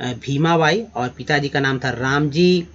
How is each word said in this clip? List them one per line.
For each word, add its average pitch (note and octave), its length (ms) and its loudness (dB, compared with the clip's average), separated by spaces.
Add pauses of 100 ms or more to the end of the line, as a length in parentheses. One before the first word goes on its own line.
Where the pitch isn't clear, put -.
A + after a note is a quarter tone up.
अ, B2 120 -4
भीमाबाई D#3+ 680 2 (120)
और C#3+ 140 -4
पिताजी C#3+ 400 -2
का C#3+ 100 -2
नाम C3+ 200 0
था C3 100 -4
रामजी D3 840 2